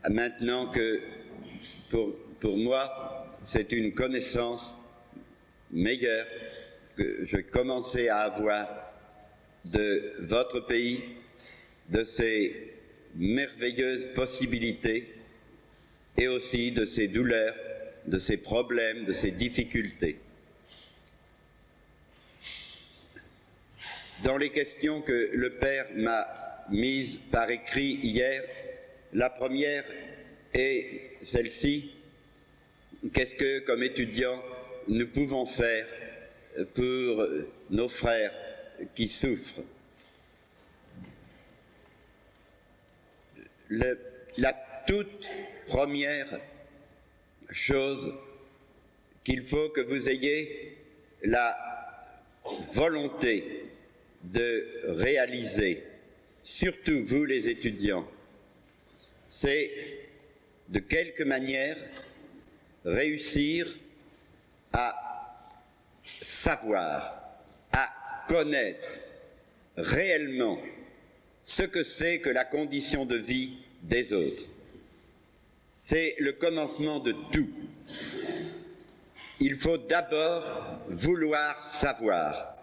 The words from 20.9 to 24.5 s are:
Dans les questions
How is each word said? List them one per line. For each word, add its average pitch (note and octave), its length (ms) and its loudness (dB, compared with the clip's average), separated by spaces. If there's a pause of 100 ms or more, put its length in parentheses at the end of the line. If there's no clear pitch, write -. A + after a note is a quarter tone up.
Dans C3 140 4
les C#3+ 120 2
questions D3+ 540 0